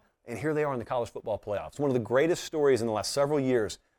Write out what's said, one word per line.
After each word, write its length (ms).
And 120
here 160
they 100
are 100
in 60
the 60
college 240
football 340
playoffs. 360
One 100
of 60
the 40
greatest 440
stories 380
in 60
the 60
last 180
several 280
years 400